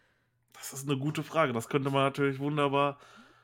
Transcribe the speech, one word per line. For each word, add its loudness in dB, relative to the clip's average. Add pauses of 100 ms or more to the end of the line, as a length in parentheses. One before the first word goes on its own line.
(540)
Das -14
ist -8
eine 2
gute -2
Frage, 0
das -4
könnte 0
man 2
natürlich 0
wunderbar, 0 (460)